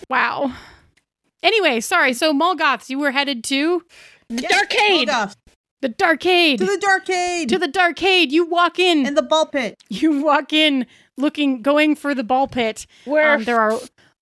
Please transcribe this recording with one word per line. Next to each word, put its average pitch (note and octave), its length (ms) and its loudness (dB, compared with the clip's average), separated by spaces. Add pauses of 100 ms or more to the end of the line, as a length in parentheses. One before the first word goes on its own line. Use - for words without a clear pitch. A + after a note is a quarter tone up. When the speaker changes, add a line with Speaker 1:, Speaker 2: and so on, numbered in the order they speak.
Speaker 1:
Wow. B3+ 440 -2 (920)
Anyway, E4+ 380 2
sorry. D4+ 320 0
So D#4 200 0
Mall E4 220 2
Goths, C#4+ 340 -2
you C4 120 -6
were C#4+ 100 0
headed C4+ 340 -4
to? D#4+ 400 -2 (440)
Speaker 2:
The A#3 140 -8
Speaker 3:
Yes, - 100 -2
Speaker 2:
Darkade! G4+ 440 2
Speaker 3:
Mall B3+ 100 0
Goths. G#3+ 300 -2 (460)
Speaker 1:
The C4+ 60 -2
Darkade. E4+ 680 2
Speaker 3:
To F#4 60 0
the F#4+ 140 0
Darkade! F4+ 680 -2
Speaker 1:
To F#4 100 0
the F4 100 0
Darkade. F4 640 2
You E4 160 2
walk E4+ 320 0
in. E4+ 260 2
Speaker 3:
In C#4+ 100 -2
the D4+ 80 2
ball D#4 240 0
pit. C4 420 -6
Speaker 1:
You C#4 340 0
walk D4 300 0
in D4+ 340 2 (320)
looking, C#4 420 -2
going D4 360 2
for C#4+ 180 -6
the B3+ 80 -6
ball B3+ 240 0
pit. A3+ 400 -6 (180)
Speaker 2:
Where D4+ 300 2
Speaker 1:
Um, A3+ 100 -2
there A#3 160 0
are A3 180 0 (440)